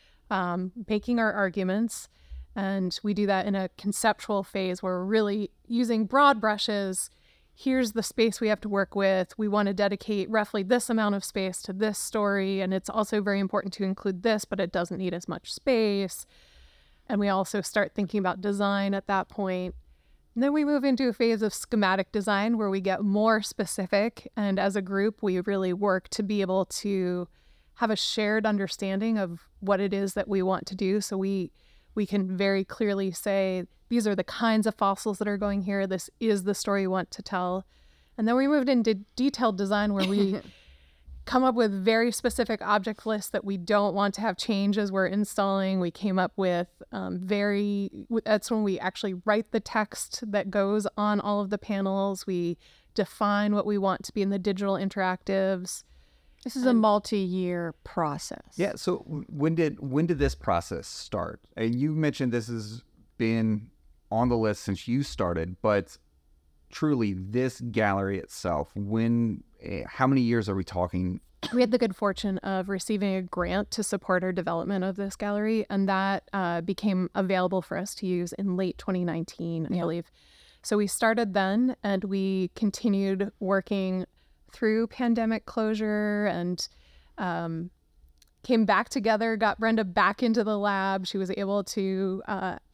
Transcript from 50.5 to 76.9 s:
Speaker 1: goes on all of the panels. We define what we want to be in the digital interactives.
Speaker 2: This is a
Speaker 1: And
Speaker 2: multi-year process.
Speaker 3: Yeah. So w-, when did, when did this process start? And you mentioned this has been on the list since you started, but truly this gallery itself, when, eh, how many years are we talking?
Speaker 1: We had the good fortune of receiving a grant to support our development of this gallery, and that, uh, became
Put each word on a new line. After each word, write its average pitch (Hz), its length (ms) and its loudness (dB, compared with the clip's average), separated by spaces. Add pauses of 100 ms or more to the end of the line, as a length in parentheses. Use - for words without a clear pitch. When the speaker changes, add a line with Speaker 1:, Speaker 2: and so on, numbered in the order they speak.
Speaker 1:
goes 202 360 2 (100)
on 208 220 2
all 202 220 0
of 196 100 -4
the 208 80 -2
panels. 196 680 -2
We 175 300 -2 (360)
define 208 600 0
what 196 100 0
we 208 100 0
want 190 280 0
to - 80 -12
be 208 100 0
in 196 80 0
the 202 80 0
digital 196 360 0
interactives. 190 1080 -2 (640)
Speaker 2:
This 247 100 -8
is 254 100 0
a 262 40 6
Speaker 1:
And 240 100 6
Speaker 2:
multi-year 185 1040 2
process. - 720 -4
Speaker 3:
Yeah. 185 220 -2
So - 220 0
w-, - 300 -8
when 160 280 0
did, 160 240 0
when 143 260 2
did 160 140 2
this 135 160 2
process 85 500 -2
start? - 540 -6 (160)
And 113 180 0
you 143 220 0
mentioned 143 340 0
this 117 160 0
has 113 380 -8 (340)
been 110 500 0 (440)
on 117 160 2
the 120 80 2
list 110 260 0
since 98 240 -4
you 127 160 0
started, 87 580 -2
but 104 380 0 (720)
truly 123 440 0
this 110 460 -2 (120)
gallery 98 460 2
itself, - 560 -4
when, 113 680 0 (180)
eh, - 260 -8
how - 200 0
many 135 140 4
years 117 280 2
are 98 60 0
we 95 100 0
talking? 90 560 -2 (320)
Speaker 1:
We 240 80 4
had 247 100 4
the 240 80 4
good 220 160 0
fortune 196 440 -4
of 190 300 -4
receiving 196 460 -2
a 190 80 -2
grant 180 500 -4
to 214 120 -4
support 185 400 -2
our 185 80 0
development 175 520 -2
of 190 120 -4
this 196 180 -6
gallery, 208 560 -2
and 196 180 2
that, 196 440 0
uh, 170 280 -2
became 185 540 0